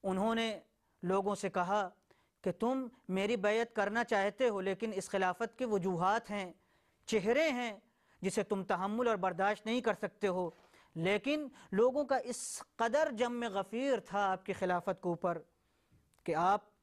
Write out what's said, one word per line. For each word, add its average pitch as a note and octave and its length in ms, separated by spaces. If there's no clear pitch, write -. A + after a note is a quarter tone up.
انہوں G3 320
نے A3+ 260
لوگوں F#3+ 320
سے F#3+ 160
کہا F#3 380
کہ F3+ 80
تم B3+ 340
میری G3 280
بیعت G#3+ 400
کرنا G#3+ 280
چاہتے G#3 440
ہو G3+ 120
لیکن F#3+ 340
اس F#3 140
خلافت F#3+ 500
کے B3+ 60
وجوہات G3 680
ہیں، G3 220
چہرے A#3 420
ہیں A#3+ 240
جسے F#3+ 200
تم F#3+ 220
تحمل G#3 440
اور A3 80
برداشت F#3+ 500
نہیں A#3+ 140
کر G#3+ 140
سکتے G3 340
ہو، F3+ 220
لیکن A3 540
لوگوں B3+ 320
کا C4 120
اس - 460
قدر C4 360
جم A#3+ 400
غفیر A3 480
تھا G3+ 320
آپ F#3 140
کی G3 60
خلافت F3+ 500
کے F3 60
اوپر E3+ 300
کہ D#3+ 100
آپ F#3 280